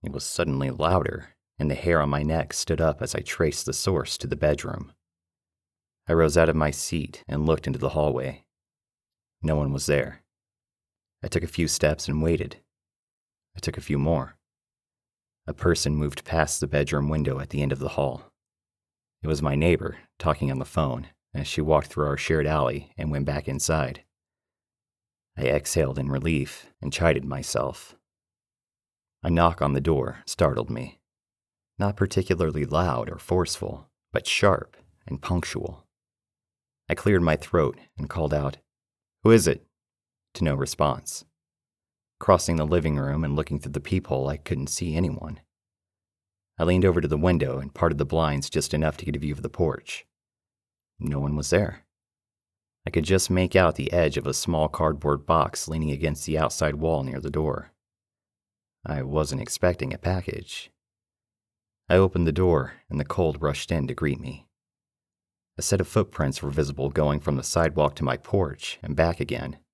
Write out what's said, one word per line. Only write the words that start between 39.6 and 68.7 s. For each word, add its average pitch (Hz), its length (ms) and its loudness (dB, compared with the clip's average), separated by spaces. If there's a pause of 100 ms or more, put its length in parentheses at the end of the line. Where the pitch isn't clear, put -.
To - 80 -2
no 73 120 2
response. 67 720 -2 (920)
Crossing - 360 4
the 78 100 2
living 78 320 2
room 71 260 0
and 71 120 0
looking 78 240 -2
through 69 140 -10
the 71 80 -4
peephole, 67 480 -2
I 73 80 -4
couldn't 69 300 -4
see 80 280 -4
anyone. 82 460 -2 (1160)
I 82 60 2
leaned 90 220 4
over 87 160 4
to 78 60 -2
the 76 100 0
window 73 420 2
and 69 140 -8
parted 80 240 2
the 71 80 2
blinds 73 440 0
just - 240 -2
enough 78 240 0
to - 80 -10
get 71 100 -4
a 71 40 -4
view 73 140 -4
of 67 80 -10
the - 80 -6
porch. - 580 -4 (920)
No 69 200 -2
one 73 160 -2
was 73 140 -4
there. 90 360 0 (1000)
I - 40 -4
could 80 140 0
just 92 260 2
make 92 260 2
out 87 200 6
the - 160 -4
edge 82 260 2
of 67 80 -4
a 69 80 -2
small 78 360 0
cardboard 73 560 0
box - 420 2
leaning 78 240 -2
against 73 340 -2
the 78 120 -2
outside 78 380 0
wall 78 280 0
near 65 160 -6
the 69 100 -6
door. 76 440 -4 (1120)
I 73 160 -4
wasn't 69 400 -2
expecting - 520 -2
a - 40 -8
package. - 760 -6 (1160)
I 87 60 6
opened 92 300 4
the 80 60 4
door, 80 440 2 (140)
and 73 100 -4
the 71 60 -2
cold 78 360 0
rushed 71 300 -2
in 76 160 0
to 67 60 -6
greet 69 260 -2
me. 69 280 -12 (1080)
A - 40 -8
set 95 200 2
of 87 60 0
footprints 78 540 0
were 71 100 -6
visible 69 380 -2
going 73 300 2
from 73 160 -2
the 65 80 -4
sidewalk 76 520 2
to - 80 -4
my 64 140 0
porch - 640 -4